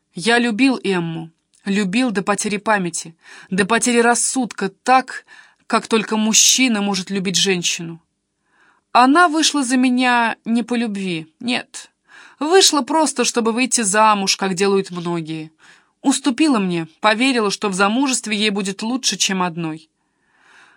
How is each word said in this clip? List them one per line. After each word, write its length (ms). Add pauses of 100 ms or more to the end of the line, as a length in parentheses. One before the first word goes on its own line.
(160)
Я 220
любил 460
Эмму, 480 (320)
любил 480
до 120
потери 340
памяти, 580 (340)
до 160
потери 340
рассудка, 680
так, 560 (460)
как 180
только 300
мужчина 640
может 300
любить 240
женщину. 680 (880)
Она 360
вышла 360
за 140
меня 680
не 200
по 100
любви, 640
нет. 520 (480)
Вышла 420
просто, 420
чтобы 280
выйти 300
замуж, 540
как 200
делают 340
многие. 640 (500)
Уступила 560
мне, 300 (140)
поверила, 500
что 180
в 60
замужестве 600
ей 140
будет 320
лучше, 340
чем 280
одной. 480 (840)